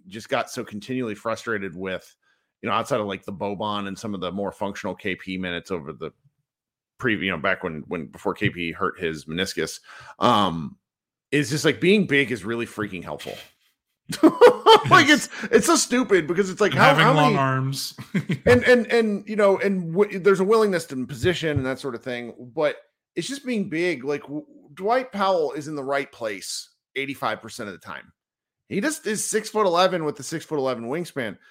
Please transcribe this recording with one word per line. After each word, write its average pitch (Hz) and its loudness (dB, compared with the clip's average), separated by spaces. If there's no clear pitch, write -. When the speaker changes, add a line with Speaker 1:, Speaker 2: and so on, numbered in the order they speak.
Speaker 1:
just 104 -14
got 120 -2
so 120 -8
continually 110 -8
frustrated 107 -6
with, 92 -10
you 107 -6
know, 104 0
outside 113 0
of, 104 -2
like, 98 -6
the 104 -12
Boban 101 -4
and 95 -8
some 104 -10
of 95 -8
the 87 -6
more 98 -4
functional 98 -8
K 95 -6
P 92 -10
minutes 90 -6
over 80 -8
the 73 -12
pre-, 113 0
you 95 0
know, 87 -2
back 92 -2
when, 80 -8
when, 80 -8
before - -6
K 101 -2
P 85 -6
hurt 90 -6
his 80 -6
meniscus, 80 -4
um, 92 2
is 139 0
just, 143 -2
like, 135 2
being 190 4
big 139 2
is 107 -6
really 117 -4
freaking 98 -8
helpful. - -10
<laughs> - 8
Like, 330 8
Speaker 2:
Yes. 294 4
Speaker 1:
it's, 226 -8
it's - 4
so 339 6
stupid 208 2
because 175 0
it's 180 -4
like, 202 2
Speaker 2:
And 160 2
Speaker 1:
how, 226 8
Speaker 2:
having 151 6
Speaker 1:
how 240 6
Speaker 2:
long 147 6
Speaker 1:
many 143 2
Speaker 2:
arms. 135 -2
<laughs> - -4
Speaker 1:
and, 247 8
and, 247 4
and, 220 0
you 214 -6
know, 196 4
and 180 -2
w-, 202 0
there's 185 4
a 190 2
willingness 208 2
to 131 -6
position 147 -2
and 131 -2
that 131 -4
sort 135 -6
of 117 -10
thing, 120 -8
but 147 0
it's 170 -4
just 277 -10
being 220 -2
big. 160 -2
Like, 143 -4
w-, 151 -10
Dwight 233 -2
Powell 185 2
is 143 -8
in 156 -8
the 143 -8
right 139 -2
place - -8
eighty-five 135 -4
percent 110 -12
of 95 -10
the 82 -20
time. 73 -16
He 180 -4
just 302 -4
is 208 -4
six-foot-eleven 185 0
with 147 -4
the 143 -14
six-foot-eleven 131 -4
wingspan. 127 -6